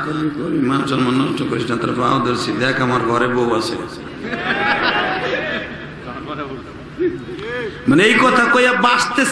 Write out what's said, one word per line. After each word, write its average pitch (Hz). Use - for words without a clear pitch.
করি 156
করি, 160
মান 135
সম্মান 127
নষ্ট 135
করিস 120
না, 117
তোর 127
পাও 127
ধরছি, 123
দেখ 131
আমার 123
ঘরে 120
বউ 120
আছে।" 113
মানে 247
এই 233
কথা 254
কইয়া 247
বাঁচতে 247